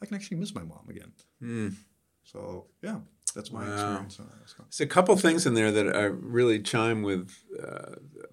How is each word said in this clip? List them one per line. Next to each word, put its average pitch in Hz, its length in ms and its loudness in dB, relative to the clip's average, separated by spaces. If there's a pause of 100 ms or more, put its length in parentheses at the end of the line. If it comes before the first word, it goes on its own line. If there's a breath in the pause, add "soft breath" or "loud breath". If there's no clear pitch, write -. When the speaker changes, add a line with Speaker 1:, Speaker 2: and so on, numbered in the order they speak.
Speaker 1:
I 202 40 -10
can 208 100 -8
actually 196 220 -8
miss 160 160 -6
my 92 100 -10
mom 80 260 -16
again. 85 240 -18 (280)
Speaker 2:
Mm. 113 340 -4 (500)
Speaker 1:
So, 92 400 -12 (160)
yeah, 202 200 -8 (320)
that's 110 200 -14
my 110 120 -10
Speaker 2:
Wow. 104 80 -6
Speaker 1:
experience 101 460 -6
on - 60 -18
ayahuasca. - 320 -20 (120)
Speaker 2:
There's - 120 -8
a 147 60 0
couple 185 280 6
things 175 300 4
in 131 80 4
there 110 180 6
that 104 240 4
I 104 80 2
really 110 560 2
chime 113 440 2
with, 95 280 -2 (260)
uh, - 380 -12 (380)